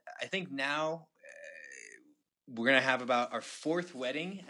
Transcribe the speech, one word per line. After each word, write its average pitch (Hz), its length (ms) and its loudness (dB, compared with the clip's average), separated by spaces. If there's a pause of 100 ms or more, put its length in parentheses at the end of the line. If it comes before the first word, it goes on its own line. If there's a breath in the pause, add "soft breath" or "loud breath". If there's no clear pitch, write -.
(200)
I 127 60 -4
think 175 240 -4
now, 151 560 -2 (160)
uh, 78 1300 -20
we're 117 100 0
gonna 135 140 8
have 127 220 4
about 123 300 2
our 117 80 -2
fourth 175 540 -2
wedding, 151 560 -4